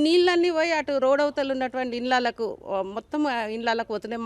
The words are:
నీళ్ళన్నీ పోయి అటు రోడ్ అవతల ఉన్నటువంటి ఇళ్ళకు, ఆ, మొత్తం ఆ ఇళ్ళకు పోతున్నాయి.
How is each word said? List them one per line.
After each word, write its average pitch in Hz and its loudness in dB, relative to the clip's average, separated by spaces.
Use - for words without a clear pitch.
నీళ్ళన్నీ 349 4
పోయి 330 2
అటు 285 -2
రోడ్ 277 4
అవతల 285 0
ఉన్నటువంటి 254 -4
ఇళ్ళకు, 240 -2
ఆ, 190 0
మొత్తం 220 -4
ఆ 247 0
ఇళ్ళకు 226 -2
పోతున్నాయి. 233 -6